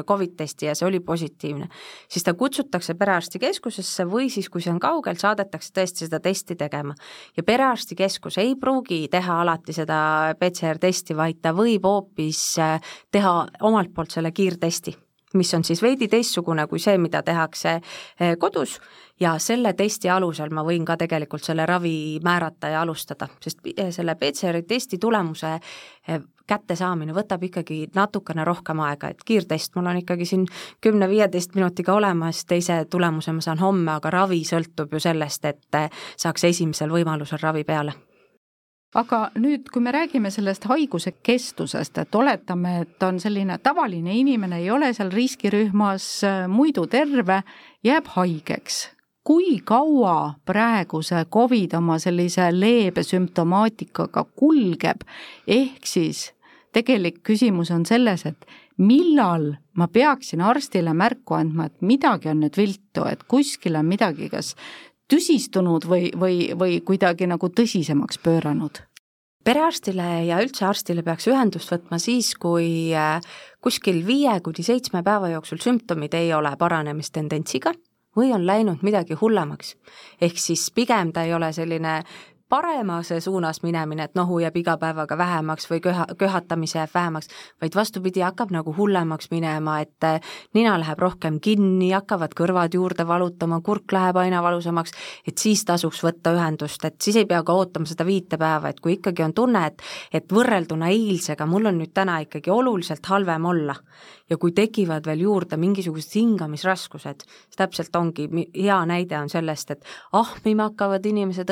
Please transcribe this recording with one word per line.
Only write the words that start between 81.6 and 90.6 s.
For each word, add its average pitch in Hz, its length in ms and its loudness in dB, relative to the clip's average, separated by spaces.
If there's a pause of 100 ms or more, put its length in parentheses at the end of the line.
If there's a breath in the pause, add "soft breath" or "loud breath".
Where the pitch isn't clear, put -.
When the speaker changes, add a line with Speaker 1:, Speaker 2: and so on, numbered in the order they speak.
Speaker 1:
paremase 220 760 -2
suunas 175 380 -2
minemine, 160 420 -4
et - 100 -10
nohu 180 240 0
jääb 165 200 0
iga 170 180 0
päevaga 156 400 -4
vähemaks 160 480 -2
või 165 160 -2
köha-, 180 240 0 (100)
köhatamise 170 640 -2
jääb 156 160 -4
vähemaks, 165 340 -2 (340 loud breath)
vaid 165 140 -4
vastupidi, 190 460 -2
hakkab 185 320 -2
nagu 160 240 -4
hullemaks 180 540 0
minema, 156 500 -2
et, - 240 -10
äh, 160 160 2 (320 loud breath)
nina 214 260 4